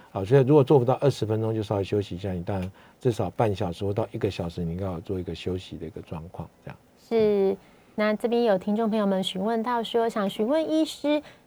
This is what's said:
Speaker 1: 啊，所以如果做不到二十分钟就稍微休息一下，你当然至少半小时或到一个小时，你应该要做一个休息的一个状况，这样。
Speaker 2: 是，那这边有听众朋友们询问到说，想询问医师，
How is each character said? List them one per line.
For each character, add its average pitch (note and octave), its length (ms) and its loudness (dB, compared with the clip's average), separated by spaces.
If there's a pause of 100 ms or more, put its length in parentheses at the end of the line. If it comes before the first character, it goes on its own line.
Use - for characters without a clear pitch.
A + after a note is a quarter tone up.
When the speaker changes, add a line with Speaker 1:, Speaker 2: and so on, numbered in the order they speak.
(120)
Speaker 1:
啊， G2 100 -2
所 G#2 140 4
以 C#3 60 8
如 B2+ 120 4
果 D3 80 8
做 C#3+ 160 6
不 A#2+ 60 4
到 B2 160 2
二 C#3+ 80 4
十 - 160 0
分 G#2+ 160 0
钟 A2+ 140 -2
就 A2 80 -2
稍 G#2 140 -2
微 G2 80 0
休 G#2 140 0
息 F#2+ 160 -4
一 E2+ 40 -8
下， F#2+ 140 -4
你 F2 100 -4
当 F#2+ 180 -4
然 F#2 100 -6 (300)
至 B2+ 100 2
少 G2+ 200 -2
半 G#2+ 240 0
小 F#2 180 -2
时 G2 140 -6
或 G2 40 0
到 G2+ 220 -2
一 A#2 60 -10
个 G#2+ 120 0
小 F2+ 160 -6
时， E2+ 160 -6
你 E2 100 -4
应 E2+ 40 -6
该 F#2+ 80 -4
要 F2 160 -6
做 F#2+ 180 -6
一 F2+ 40 -6
个 E2+ 120 -8
休 F#2 220 -6
息 F#2 220 -12
的 E2 80 -10
一 - 20 -10
个 D#2+ 140 -14
状 E2 280 -12
况， E2 160 -12 (160)
这 - 60 -16
样。 - 80 -16 (320)
Speaker 2:
是， G3+ 480 4 (380)
那 G#3+ 180 0
这 A3 160 -2
边 A#3 160 2
有 G3+ 140 4
听 G#3 180 -2
众 A3+ 140 0
朋 A3 80 0
友 G#3 80 2
们 F#3+ 180 0
询 F#3 180 -4
问 A3+ 200 -2
到 A#3+ 200 -2
说， A3+ 240 0
想 G#3+ 220 -2
询 G#3+ 180 -2
问 D4+ 240 0
医 D#4 140 2
师， D4 380 -2 (240)